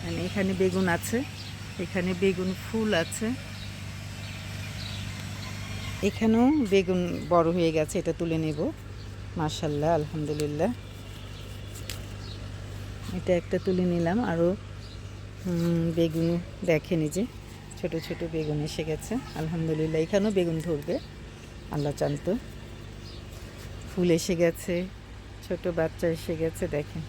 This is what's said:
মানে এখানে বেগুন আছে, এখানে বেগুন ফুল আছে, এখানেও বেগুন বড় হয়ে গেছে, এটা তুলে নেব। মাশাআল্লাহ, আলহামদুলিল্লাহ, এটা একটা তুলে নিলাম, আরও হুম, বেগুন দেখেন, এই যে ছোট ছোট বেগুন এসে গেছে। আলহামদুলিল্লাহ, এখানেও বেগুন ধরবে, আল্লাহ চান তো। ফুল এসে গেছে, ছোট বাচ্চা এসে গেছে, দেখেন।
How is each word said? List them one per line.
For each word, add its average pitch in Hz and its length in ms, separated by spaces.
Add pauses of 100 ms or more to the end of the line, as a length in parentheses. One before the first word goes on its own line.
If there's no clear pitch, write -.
মানে 170 240
এখানে 190 260
বেগুন 185 340
আছে, 175 360 (560)
এখানে 185 420
বেগুন 185 320 (120)
ফুল 220 280
আছে, - 380 (2750)
এখানেও 226 440 (200)
বেগুন 180 580
বড় 170 220
হয়ে 170 200
গেছে, 156 280
এটা 165 200
তুলে 165 180
নেব। 160 340 (680)
মাশাআল্লাহ, 151 520 (100)
আলহামদুলিল্লাহ, 151 720 (2500)
এটা 180 160
একটা 175 320
তুলে 185 200
নিলাম, 175 380
আরও 170 320 (880)
হুম, 170 380 (160)
বেগুন 165 320 (400)
দেখেন, 160 360
এই 147 100
যে 190 80 (540)
ছোট 170 160 (120)
ছোট 165 140 (140)
বেগুন 151 340
এসে 156 220
গেছে। 156 240 (260)
আলহামদুলিল্লাহ, 160 680
এখানেও 202 320
বেগুন 170 200 (100)
ধরবে, 160 280 (800)
আল্লাহ 143 240
চান 147 140 (120)
তো। 175 80 (1600)
ফুল 175 280
এসে 185 240
গেছে, 170 320 (720)
ছোট 175 180 (160)
বাচ্চা 160 360
এসে 170 260
গেছে, 160 220 (120)
দেখেন। 151 340